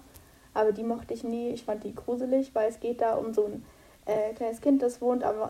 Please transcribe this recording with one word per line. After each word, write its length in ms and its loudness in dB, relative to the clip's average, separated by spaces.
aber 180 4
die 120 -4
mochte 300 -4
ich 100 -8
nie. 260 -4
Ich 160 -6
fand 180 -4
die 120 -8
gruselig, 600 0
weil 140 4
es 100 -6
geht 220 -4
da 140 4
um 180 -2
so 120 4
ein, 200 -8
äh, 280 0
kleines 280 -6
Kind, 200 6
das 200 0
wohnt 220 2
am 120 2